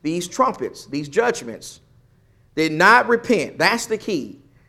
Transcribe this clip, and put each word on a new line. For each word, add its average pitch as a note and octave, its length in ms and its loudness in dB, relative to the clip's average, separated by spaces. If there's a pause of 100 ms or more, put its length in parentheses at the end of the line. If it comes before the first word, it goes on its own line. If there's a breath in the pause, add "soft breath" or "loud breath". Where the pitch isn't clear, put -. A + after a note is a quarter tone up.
these E3+ 260 -4
trumpets, - 580 -2
these C#3+ 220 -6
judgments, C#3+ 720 -4 (760)
"did D#3+ 180 0
not G#3 360 6
repent." A3+ 500 0
That's G3+ 280 0
the A3 120 -4
key. D3 420 -6 (280 soft breath)